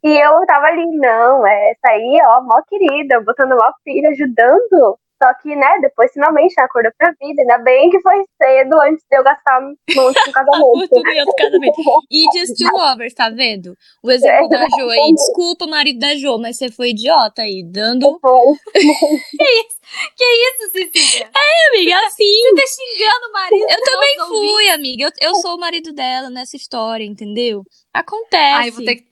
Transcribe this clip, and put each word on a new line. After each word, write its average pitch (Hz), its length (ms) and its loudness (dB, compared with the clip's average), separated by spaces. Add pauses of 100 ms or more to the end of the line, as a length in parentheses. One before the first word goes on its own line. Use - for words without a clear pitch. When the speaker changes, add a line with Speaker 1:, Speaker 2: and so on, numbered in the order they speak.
Speaker 1:
E 302 140 4
eu 302 300 4
tava 294 200 2
ali, 330 180 -2 (120)
"Não, 240 480 2
é 208 260 2
essa - 220 -2
aí, 233 320 0
ó, 247 160 4
mó 240 260 2
querida, 285 540 0
botando 247 340 -2
mó 233 140 4 (140)
filha, 302 260 -2
ajudando." 269 880 2 (240)
Só 254 200 2
que, 294 140 -8
né, 277 260 2
depois 262 300 0
finalmente 302 460 2
ela 262 80 4
acordou 233 320 -2
pra 330 200 0
vida. 285 260 -10
Ainda 240 160 2
bem 262 300 4
que 370 120 2
foi 381 240 2 (160)
cedo 269 400 2
antes 311 280 0
de 277 80 2
eu 262 60 2
gastar 269 380 0
muito 269 640 -2
com 277 80 -10
Speaker 2:
<laughs> - 0 -
Speaker 1:
casamento. 269 420 4
Speaker 2:
Muito 381 220 2
em 311 240 0
outro - 160 -2
casamento. 339 380 0 (360)
E 311 140 0 (120)
Just 349 200 -6
Two - 200 -2
Lovers, 254 360 -4
tá 226 160 -2
vendo? 220 440 -6 (300)
O 240 80 -2
exemplo 254 360 2
Speaker 1:
É, - 20 -8
Speaker 2:
da 269 180 0
Jo 254 220 -2
aí. 233 80 -2
Speaker 1:
exatamente. 302 180 4
Speaker 2:
Desculpa, 339 520 -4
marido 294 320 -4
da 285 160 -2
Jo, 269 220 -4
mas 233 200 -10
você 254 120 -8
foi 247 200 -6
idiota 233 520 -2
aí, 190 220 -10
dando 240 560 -2
Speaker 1:
Foi. 254 360 4 (180)
Speaker 3:
<laughs> - 0 -
Que 302 680 0 (180)
isso? - 180 -14 (380)
Que 508 80 0
isso, 480 460 -2
Cecília? - 640 -4
Speaker 2:
É, 605 360 2
amiga, 359 260 0 (120)
assim. 415 420 0
Speaker 3:
Você 403 60 6
tá 523 120 0
xingando 480 640 -4
o - 40 -18
marido 392 360 0
Speaker 2:
Eu 349 100 0
Speaker 3:
dos 523 120 -2
Speaker 2:
também 554 260 0
Speaker 3:
nossos 339 200 -6
Speaker 2:
fui, 415 120 -2
Speaker 3:
ouvintes? 415 240 0
Speaker 2:
amiga. 269 300 -6 (180)
Eu, 320 80 -2
eu 392 60 -2
sou 349 200 -4
o 349 40 -14
marido 330 340 -10
dela 262 360 -8
nessa 254 280 -16
história, 226 480 -8
entendeu? 208 580 -8 (300)
Acontece. 330 600 -4
Speaker 3:
Ai, 240 160 -4
vou 233 120 -16
ter 240 140 -4
que - 140 -20